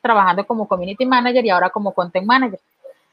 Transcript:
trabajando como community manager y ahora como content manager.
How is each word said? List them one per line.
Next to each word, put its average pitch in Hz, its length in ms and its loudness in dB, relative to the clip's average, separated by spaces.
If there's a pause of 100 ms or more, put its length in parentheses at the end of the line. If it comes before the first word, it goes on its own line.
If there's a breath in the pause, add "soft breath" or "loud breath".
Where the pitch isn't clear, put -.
trabajando 202 440 2
como 220 200 -4
community 190 400 -4
manager 247 380 2
y 214 60 0
ahora 180 200 2
como 202 220 -4
content 185 340 -4
manager. 240 320 2 (540 loud breath)